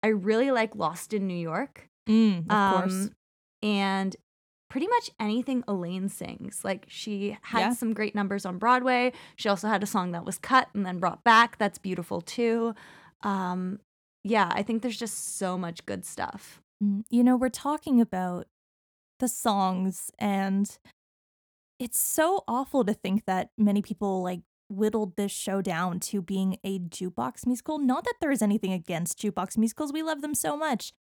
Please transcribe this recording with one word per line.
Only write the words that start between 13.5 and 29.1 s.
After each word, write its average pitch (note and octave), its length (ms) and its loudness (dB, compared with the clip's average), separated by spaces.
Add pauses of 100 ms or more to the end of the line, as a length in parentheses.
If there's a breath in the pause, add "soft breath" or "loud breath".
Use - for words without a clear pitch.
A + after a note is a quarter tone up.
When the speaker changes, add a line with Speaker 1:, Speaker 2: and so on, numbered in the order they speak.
Speaker 1:
yeah, G3+ 300 4
I - 100 -2
think A3+ 180 -2
there's A3 160 -4
just - 400 -8
so F#3 200 -2
much E3+ 280 -8
good - 200 -8
stuff. - 560 -10 (220)
Speaker 2:
Mm, G3+ 260 0
you A#3+ 140 4
know, B3+ 140 6
we're B3+ 120 2
talking C#4 520 2
about F#3 460 -2 (720)
the B3+ 80 0
songs, F#3+ 920 0
and G3 580 0 (1000 soft breath)
it's A#3+ 200 -4
so F4 480 2
awful B3+ 380 0
to G3+ 80 0
think G3 320 -2
that F#3 320 -2
many G#3 240 4
people, G3 420 -2
like, F3+ 180 -4 (280)
whittled G#3+ 460 0
this G3+ 160 0
show G3 300 -2
down F3+ 380 -2
to G3 240 -4
being F#3+ 400 0
a G3 160 -4
jukebox F3+ 680 -6
musical. B3+ 320 -2
Not B3 280 2
that A#4+ 140 -2
there D4+ 120 0
is C4 100 2
anything G3+ 320 2
against F3 460 -4